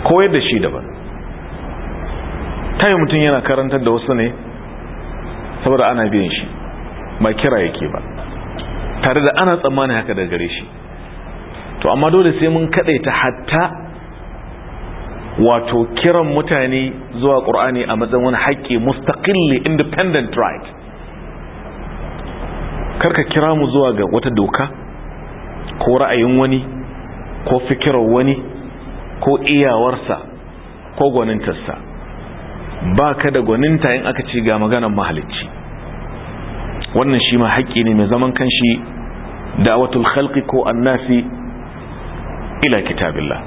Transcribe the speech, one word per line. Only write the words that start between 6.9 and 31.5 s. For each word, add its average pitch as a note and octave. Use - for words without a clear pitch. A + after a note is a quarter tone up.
ba A2
kira C3
yake D#2+
ba, -
tare C3+
da C#3+
ana F3+
tsammanin C3+
haka A2+
daga F#2
gare F2
shi. -
To, -
amma C#3+
dole F3+
sai D#3+
mun D#3+
kaɗaita D#3+
hatta, B2+
wato, A#2
kiran E3+
mutane C3
zuwa C3+
Qur'ani B2
a A2+
matsayin A#2
wani B2
haƙƙi, C#3
mustaqilli, C#3
independent D#3
right. F#2+
Kar E3+
ka D3+
kira D#3
mu C#3+
zuwa C3
ga G#2
wata A#2+
doka, A2
ko B2
ra'ayin B2
wani, C3
ko B2+
fikirar B2+
wani, C3
ko C#3+
iyawarsa, B2+
ko C#3
gwanintarsa. A2